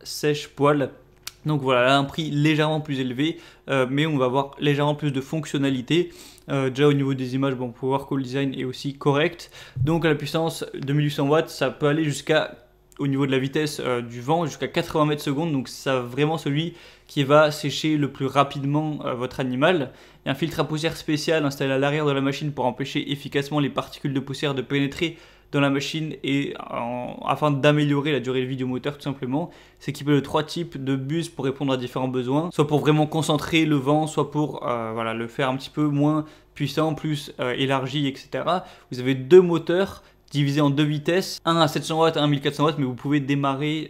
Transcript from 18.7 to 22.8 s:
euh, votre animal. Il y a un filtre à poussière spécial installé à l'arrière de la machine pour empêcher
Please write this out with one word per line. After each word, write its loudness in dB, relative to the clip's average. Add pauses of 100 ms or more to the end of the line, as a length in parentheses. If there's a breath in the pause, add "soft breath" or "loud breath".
euh, -2
votre -6
animal. 0 (320 loud breath)
Il -6
y -4
a 0
un -4
filtre -4
à 0
poussière -4
spécial 0
installé -2
à 0
l'arrière 0
de 2
la 0
machine -2
pour -2
empêcher -4